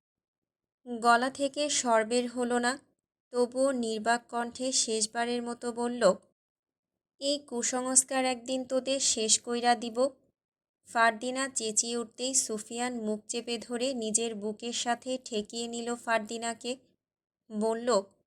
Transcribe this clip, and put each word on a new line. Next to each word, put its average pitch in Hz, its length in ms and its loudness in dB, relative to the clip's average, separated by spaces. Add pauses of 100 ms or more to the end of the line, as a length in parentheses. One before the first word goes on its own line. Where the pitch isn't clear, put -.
(880)
গলা 233 420 4
থেকে 277 400 -2
স্বর 226 360 4
বের 240 220 0
হলো 240 320 -2
না, 247 200 0 (520)
তবুও 247 400 2
নির্বাক 233 580 0
কণ্ঠে 240 420 -2
শেষবারের 233 720 0
মতো 240 280 -6
বলল, 240 420 4 (1040)
"এই 277 200 0
কুসংস্কার 254 880 0
একদিন 254 400 -2
তোদের 262 340 0
শেষ 220 400 2
কইরা 240 360 2
দিব।" 240 340 -2 (760)
ফারদিনা 254 640 0
চেঁচিয়ে 233 480 -2
উঠতেই 247 360 -4
সুফিয়ান 240 680 -2
মুখ 214 280 -2
চেপে 233 300 -4
ধরে 240 360 -2
নিজের 226 420 -2
বুকের 214 380 -6
সাথে 247 520 -2
ঠেকিয়ে 233 420 -6
নিল 233 280 -6
ফারদিনাকে। 233 840 -4 (760)
বলল, 220 500 2 (260)